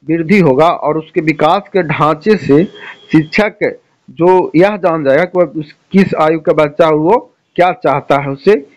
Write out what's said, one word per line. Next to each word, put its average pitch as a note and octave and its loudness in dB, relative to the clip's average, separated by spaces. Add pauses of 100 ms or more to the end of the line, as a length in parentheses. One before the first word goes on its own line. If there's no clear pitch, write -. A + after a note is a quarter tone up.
वृद्धि E3 0
होगा D3+ 2
और D3+ -2
उसके D#3 -6
विकास D#3+ 0 (100)
के F#3+ -2
ढांचे D#3 -2
से D3+ 2 (480)
शिक्षक D#3+ -2 (340)
जो E3+ 0
यह G3+ 2
जान E3 -4
जाएगा C#3 2
कि F3+ -6
वह F3 2
उस, D3+ -10 (200)
किस F#3 2
आयु D#3+ 0
का E3+ -2
बच्चा D3+ 0
हो, D#3 2
वो F#3+ -2 (220)
क्या F3 0
चाहता C#3+ -2
है, C#3 -8
उससे F#3+ 0 (200)